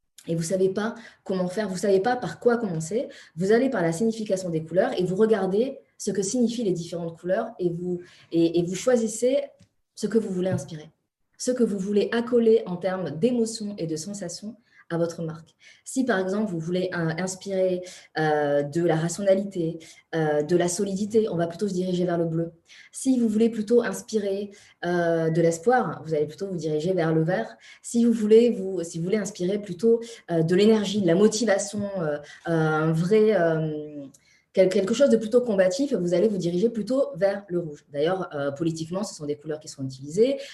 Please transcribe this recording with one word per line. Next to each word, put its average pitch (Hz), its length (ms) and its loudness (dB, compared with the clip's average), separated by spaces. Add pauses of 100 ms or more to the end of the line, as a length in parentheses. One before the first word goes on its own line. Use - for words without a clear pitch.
(280)
et 165 80 -2
vous 165 80 -2
savez 190 260 2
pas 214 260 -4 (280)
comment 185 240 -2
faire, 214 220 -4
vous 185 80 -6
savez 196 240 2
pas 247 160 0
par - 220 -8
quoi 233 180 2
commencer, 208 500 -4 (300)
vous 190 160 0
allez 247 160 4
par 196 120 -2
la 165 120 0
signification 208 560 -2
des 160 140 -4
couleurs 196 360 0
et 180 60 2
vous 175 100 -2
regardez 208 640 0 (180)
ce - 140 -4
que 202 100 -2
signifient 233 440 0
les 180 80 0
différentes 165 440 -6
couleurs 208 400 -2
et 180 120 -2
vous, 175 320 -4 (320)
et, 165 260 2
et 175 40 0
vous 180 120 -4
choisissez 247 600 0 (580)
ce - 120 -6
que 208 100 0
vous 208 120 0
voulez 185 200 -2
inspirer, 160 420 -6 (460)
ce - 140 -4
que 247 120 2
vous 202 160 0
voulez 202 320 0
accoler 233 540 4
en 180 100 -6
termes 185 360 -4
d'émotion 220 640 -2
et 165 100 -4
de 156 80 -4
sensation 196 640 -12 (340)
à 170 60 -2
votre 170 240 -2
marque. 160 320 -10 (320)
Si - 180 -4
par 214 140 0
exemple 190 340 -2
vous 170 60 -4
voulez, 180 380 -2
euh, 165 240 -2
inspirer, 185 640 -2 (340)
euh, 147 460 2
de 151 200 -2
la 165 120 2
rationalité, 170 840 0 (380)
euh, 151 260 2
de 170 160 2
la 170 100 2
solidité, 202 640 0
on 175 60 -6
va 165 100 0
plutôt 202 220 -4
se 185 60 -4
diriger 180 320 0
vers 175 120 0
le 170 80 2
bleu. 165 280 -4 (380)
Si 262 280 0
vous 233 80 2
voulez 220 240 2
plutôt 226 320 2
inspirer, 202 640 -4 (360)
euh, 170 440 2
de 165 140 2
l'espoir, 165 640 2
vous 160 80 -2
allez 151 100 2
plutôt 196 220 -10
vous 190 80 -6
diriger 156 380 -2
vers 165 200 2
le 160 80 4
vert. 185 340 -2 (280)
Si 233 200 2
vous 233 100 6
voulez, 214 360 6
vous, 190 320 -4
si 165 160 -8
vous 165 60 -4
voulez 190 140 0
inspirer 196 420 -4
plutôt, 226 420 0 (300)
euh, 165 100 2
de 165 140 2
l'énergie, 208 460 4
de 180 60 2
la 165 60 6
motivation, 208 720 2 (120)
euh, 151 180 -2 (300)
euh, 170 40 -2
un 160 400 2
vrai, 208 480 4
euh, 151 640 -2 (480)
quel-, 190 160 6
quelque 190 240 0
chose 262 160 4
de 226 80 6
plutôt 240 240 2
combatif, 220 520 2
vous 175 200 0
allez 180 140 4
vous 208 100 0
diriger 175 320 0
plutôt 233 460 0
vers 196 320 0
le 175 120 -4
rouge. 151 320 -10
D'ailleurs, 165 440 -2
euh, 143 160 -2
politiquement, 165 520 -4
ce 208 100 -8
sont 156 120 -12
des 147 120 -4
couleurs 151 220 -8
qui - 80 -18
sont - 180 -12
utilisées. 151 520 0 (160)